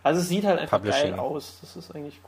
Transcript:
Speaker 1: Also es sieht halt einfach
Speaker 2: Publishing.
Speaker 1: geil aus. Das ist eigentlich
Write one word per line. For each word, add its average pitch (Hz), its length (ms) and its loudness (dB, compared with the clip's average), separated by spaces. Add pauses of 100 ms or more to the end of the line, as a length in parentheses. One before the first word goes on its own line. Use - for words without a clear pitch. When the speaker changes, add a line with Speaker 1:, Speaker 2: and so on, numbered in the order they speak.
Speaker 1:
Also 156 160 4
es 170 80 0
sieht 196 180 0
halt 185 140 4
einfach 107 200 2
Speaker 2:
Publishing. 117 320 2
Speaker 1:
geil 92 80 -4
aus. 139 420 -6
Das - 160 -18
ist - 180 -16
eigentlich 147 320 -12